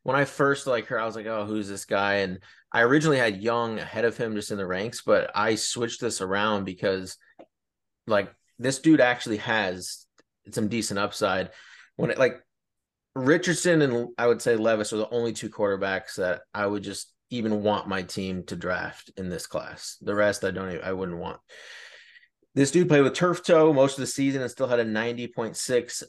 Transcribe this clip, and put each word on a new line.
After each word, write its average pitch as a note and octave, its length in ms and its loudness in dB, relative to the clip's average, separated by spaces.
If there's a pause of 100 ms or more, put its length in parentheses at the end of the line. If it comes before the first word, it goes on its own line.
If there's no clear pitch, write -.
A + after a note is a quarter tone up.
when B2+ 140 0
I C#3 100 4
first, C#3 400 0
like, A#2+ 220 -2
heard, B2+ 120 -4
I A2+ 60 -2
was A2 100 -6
like, A2 120 -10
"Oh, A2 180 -4
who's G#2 240 -4
this G2 160 -10
guy?" G2+ 300 2
And F#2+ 240 0 (320)
I A#2 100 4
originally C#3+ 380 4
had G#2 240 0
Young A#2 340 -2
ahead G#2 260 -6
of A2+ 140 0
him A2+ 160 -4
just G#2 160 -6
in G#2+ 80 -6
the G2 80 -4
ranks, F#2+ 380 -6
but G#2+ 320 4
I A2 180 2
switched A2+ 480 -4
this A2 200 -4
around G2+ 440 0
because, F#2+ 520 -4 (920)
like, G2+ 260 0 (240)
this B2+ 220 -2
dude D#3 200 6
actually B2 380 2
has G2 720 -4 (440)
some A2 180 -2
decent G#2+ 300 -4
upside. G2 520 -2 (460)
When - 120 -2
it, - 80 -4
like, B2+ 240 2 (720)
Richardson D#3 680 4
and A#2+ 240 0 (100)
I A#2+ 80 0
would A#2 160 2
say A#2+ 140 2
Levis A2 360 2
are A2+ 60 -2
the G#2+ 120 -2
only A#2 240 -2
two A2 180 -8
quarterbacks G2 640 -2
that F2+ 260 -2 (100)
I G#2 140 -2
would G2+ 160 -2
just G2 320 -12 (160)
even A2 320 -2
want G2+ 260 0
my F#2+ 140 -4
team F#2 460 -6
to G2 80 -10
draft F2 640 -6
in F#2 120 -6
this E2+ 160 -8
class. - 560 -10
The G#2 140 -4
rest, G#2 280 2
I F#2+ 60 0
don't F#2+ 220 -6
even, E2 120 -8
I F#2+ 100 -4
wouldn't F2+ 260 -6
want. D#2+ 200 -10 (1120)
This C#3 180 2
dude F3 180 4
played C#3+ 140 8
with C3 100 2
turf F3 300 0
toe D#3+ 280 6
most C3+ 220 4
of C3+ 80 -8
the B2 60 -6
season C3+ 340 -2
and A#2+ 100 -6
still C3 160 -4
had B2 140 2
a - 20 4
ninety A#2 440 -2
point A2+ 280 -6
six - 540 -2